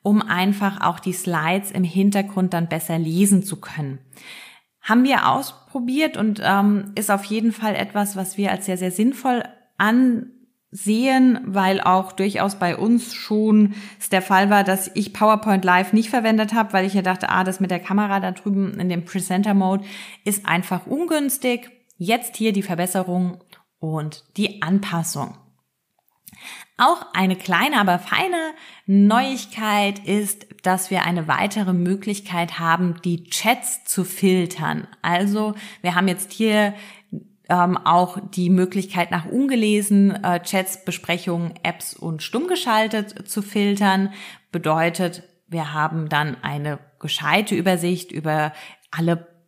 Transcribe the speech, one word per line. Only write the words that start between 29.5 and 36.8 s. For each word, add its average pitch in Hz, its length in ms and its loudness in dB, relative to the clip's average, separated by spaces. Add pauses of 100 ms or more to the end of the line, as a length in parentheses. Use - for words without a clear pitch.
ist, 202 480 -4 (160)
dass 185 260 0
wir 185 140 0
eine 165 240 -2
weitere 196 440 0
Möglichkeit 180 840 -2
haben, 165 380 0 (100)
die 170 200 -2
Chats - 600 -4
zu - 180 -2
filtern. 170 840 0 (160)
Also 202 500 0 (280)
wir 175 120 0
haben 185 140 2
jetzt 175 240 -4
hier 214 420 2 (760)